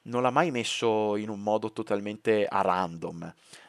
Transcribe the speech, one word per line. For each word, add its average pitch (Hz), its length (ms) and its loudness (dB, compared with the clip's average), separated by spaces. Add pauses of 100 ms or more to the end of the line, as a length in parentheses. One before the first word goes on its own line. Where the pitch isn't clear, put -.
non 120 180 -4
l'ha 127 80 4
mai 151 220 2
messo 107 640 0
in 107 140 -4
un 104 120 -8
modo 107 300 0
totalmente 104 760 0
a 98 160 2
random, 85 720 -2 (360)